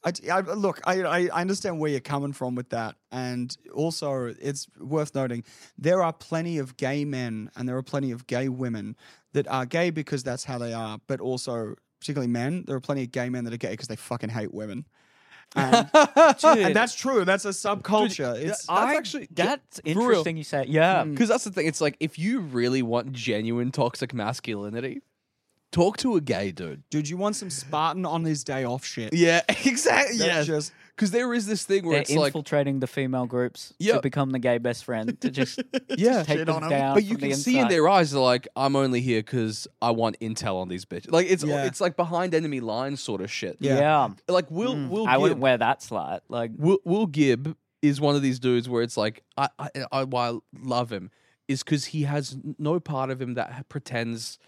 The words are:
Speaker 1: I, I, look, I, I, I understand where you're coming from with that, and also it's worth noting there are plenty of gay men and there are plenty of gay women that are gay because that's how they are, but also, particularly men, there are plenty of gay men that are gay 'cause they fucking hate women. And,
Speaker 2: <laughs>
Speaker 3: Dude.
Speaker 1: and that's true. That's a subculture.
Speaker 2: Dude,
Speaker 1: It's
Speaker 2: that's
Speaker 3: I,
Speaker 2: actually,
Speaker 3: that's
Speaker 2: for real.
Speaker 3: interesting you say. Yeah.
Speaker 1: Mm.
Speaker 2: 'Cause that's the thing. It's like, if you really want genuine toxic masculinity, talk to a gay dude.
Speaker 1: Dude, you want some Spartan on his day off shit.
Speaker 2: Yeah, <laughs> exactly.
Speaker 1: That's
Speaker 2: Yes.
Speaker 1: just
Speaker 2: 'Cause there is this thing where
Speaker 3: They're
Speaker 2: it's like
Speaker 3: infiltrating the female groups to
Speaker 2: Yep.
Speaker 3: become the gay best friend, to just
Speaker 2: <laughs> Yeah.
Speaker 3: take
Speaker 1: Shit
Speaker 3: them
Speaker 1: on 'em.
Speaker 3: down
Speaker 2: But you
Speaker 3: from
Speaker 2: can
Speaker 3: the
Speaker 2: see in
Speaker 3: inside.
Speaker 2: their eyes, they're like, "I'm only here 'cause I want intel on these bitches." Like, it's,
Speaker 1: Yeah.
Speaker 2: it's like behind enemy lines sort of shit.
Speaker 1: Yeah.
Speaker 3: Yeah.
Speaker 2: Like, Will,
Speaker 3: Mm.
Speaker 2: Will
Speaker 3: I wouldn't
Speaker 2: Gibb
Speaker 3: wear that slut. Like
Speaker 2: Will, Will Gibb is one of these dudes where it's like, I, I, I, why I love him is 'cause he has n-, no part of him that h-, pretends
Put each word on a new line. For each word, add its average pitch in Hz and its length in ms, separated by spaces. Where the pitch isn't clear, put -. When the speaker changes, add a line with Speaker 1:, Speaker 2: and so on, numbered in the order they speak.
Speaker 1:
I, 175 100
I, 190 80
look, 190 440
I, 185 180
I, 170 160
I 170 120
understand 185 360
where 151 120
you're 139 100
coming 143 320
from 127 220
with 123 160
that, 113 260
and 123 420
also 143 640
it's 139 260
worth 151 360
noting 123 300
there 180 260
are 165 120
plenty 165 420
of 131 220
gay 143 260
men 123 500
and 127 140
there 127 80
are 131 60
plenty 139 300
of 117 140
gay 127 220
women 117 480
that 143 140
are 127 180
gay 170 240
because 151 320
that's 127 220
how 131 120
they 120 160
are, 110 340
but 135 140
also, 120 540
particularly 135 320
men, 139 340
there 139 100
are 127 40
plenty 139 220
of 123 100
gay 123 160
men 123 160
that 117 80
are 117 60
gay 107 180
'cause - 120
they 110 80
fucking 117 340
hate 113 240
women. 107 320
And, 143 380
Speaker 2:
<laughs> 302 480
Speaker 3:
Dude. 302 180
Speaker 1:
and 190 160
that's 226 200
true. 247 320
That's 196 180
a 208 60
subculture. 190 840
Speaker 2:
Dude, 135 120
Speaker 1:
It's 208 160
Speaker 2:
that's - 60
Speaker 3:
I, 226 260
Speaker 2:
actually, 262 360
Speaker 3:
that's 196 480
Speaker 2:
for - 120
real. 196 100
Speaker 3:
interesting 170 360
you 151 60
say. 139 220
Yeah. 160 380
Speaker 1:
Mm. 151 140
Speaker 2:
'Cause 226 100
that's 240 160
the 214 60
thing. 170 160
It's 160 160
like, 147 180
if 156 180
you 220 220
really 127 400
want 120 320
genuine 120 580
toxic 127 440
masculinity, 113 880
talk 180 260
to 233 180
a 160 40
gay 101 300
dude. 80 400
Speaker 1:
Dude, 147 180
you 175 80
want 208 200
some 202 120
Spartan 156 560
on 165 200
his 151 180
day 135 220
off 123 200
shit. - 280
Speaker 2:
Yeah, 170 320
<laughs> - 40
exactly. 240 680
Speaker 1:
That's 165 100
Speaker 2:
Yes. 160 180
Speaker 1:
just 151 260
Speaker 2:
'Cause 202 160
there 240 200
is 233 140
this 208 180
thing 196 220
where 160 80
Speaker 3:
They're 143 80
Speaker 2:
it's 139 80
like 151 200
Speaker 3:
infiltrating 139 500
the 127 80
female 131 360
groups 123 440
to - 60
Speaker 2:
Yep. 226 160
Speaker 3:
become 135 280
the 131 100
gay 120 180
best 120 260
friend, 113 380
to 254 80
just 131 300
Speaker 2:
<laughs> 247 180
Yeah. 214 280
Speaker 3:
take 151 140
Speaker 1:
Shit 160 100
Speaker 3:
them 160 80
Speaker 1:
on 156 80
'em. 165 60
Speaker 3:
down 139 240
Speaker 2:
But 208 100
you 202 100
Speaker 3:
from - 60
Speaker 2:
can 139 100
Speaker 3:
the 135 60
Speaker 2:
see 147 160
in 262 80
Speaker 3:
inside. 226 100
Speaker 2:
their 165 180
eyes, 180 220
they're 139 100
like, 123 360
"I'm 139 200
only 127 240
here 120 220
'cause 110 440
I 117 120
want 113 280
intel 107 400
on 90 80
these 90 160
bitches." - 280
Like, 175 180
it's, 175 140
Speaker 1:
Yeah. 147 200
Speaker 2:
it's 131 160
like 175 160
behind 175 380
enemy 151 260
lines 123 400
sort 98 220
of 101 80
shit. - 300
Speaker 1:
Yeah. 135 180
Speaker 3:
Yeah. 143 300
Speaker 2:
Like, 180 220
Will, 226 240
Speaker 3:
Mm. 135 160
Speaker 2:
Will 214 180
Speaker 3:
I 127 100
wouldn't 160 200
Speaker 2:
Gibb 123 40
Speaker 3:
wear 131 140
that 113 240
slut. 87 480
Like 117 280
Speaker 2:
Will, 175 280
Will 196 220
Gibb 143 500
is 143 180
one 147 180
of 143 60
these 127 180
dudes 123 280
where 120 140
it's 120 160
like, 107 240
I, 139 100
I, 139 100
I, 135 120
why 123 260
I 117 80
love 123 320
him 90 180
is 135 140
'cause 147 240
he 156 160
has 143 320
n-, 143 240
no 156 200
part 135 300
of 131 140
him 123 120
that 117 260
h-, - 100
pretends 117 760